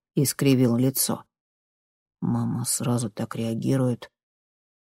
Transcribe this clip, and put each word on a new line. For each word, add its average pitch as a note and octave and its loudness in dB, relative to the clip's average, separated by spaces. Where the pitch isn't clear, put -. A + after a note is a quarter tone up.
и D3 2
скривил B2+ 4
лицо. C3 0
«Мама A#2+ -2
сразу A#2 -2
так - -10
реагирует. A#2+ -2